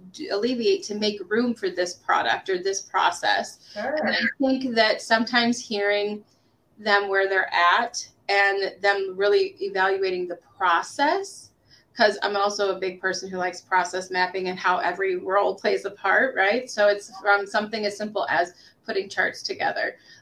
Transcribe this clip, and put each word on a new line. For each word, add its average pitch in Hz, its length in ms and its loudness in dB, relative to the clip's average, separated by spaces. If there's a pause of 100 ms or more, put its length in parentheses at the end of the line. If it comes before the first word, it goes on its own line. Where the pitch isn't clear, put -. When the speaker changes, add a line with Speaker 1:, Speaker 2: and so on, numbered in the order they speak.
(300)
Speaker 1:
alleviate 214 540 2
to 208 100 -8
make 208 340 -2
room 240 260 2
for 196 140 -4
this 175 260 -2
product 151 540 0
or 185 140 -2
this 196 180 -4
process? 165 800 -2 (160)
Speaker 2:
Sure. 240 220 -4
Speaker 1:
And 311 120 -2
I 233 120 0 (180)
think 262 360 0
that 220 280 2
sometimes 233 580 2
hearing 208 640 -2 (540)
them 202 300 2
where 196 200 2
they're 190 240 0
at 180 560 2 (220)
and 196 500 2
them 196 360 0
really 196 440 2
evaluating 190 680 0
the 170 100 -10 (180)
process, 277 920 0 (440)
'cause 214 280 2
I'm 202 140 -2
also 202 380 0
a 185 40 -8
big 185 240 -6
person 190 260 -4
who 185 80 -8
likes 180 240 -4
process 185 500 -2
mapping 185 380 -2
and 185 100 -6
how 180 200 2
every 185 380 -2
role 190 380 0
plays 196 300 -2
a 190 60 -6
part, 208 440 0
right? 220 360 0
So 208 180 2
it's 202 320 -2
from 202 260 4
something 214 380 -2
as 202 140 -4
simple 214 320 -4
as 175 240 0 (320)
putting 196 240 -4
charts - 320 -2
together. - 560 -4 (240)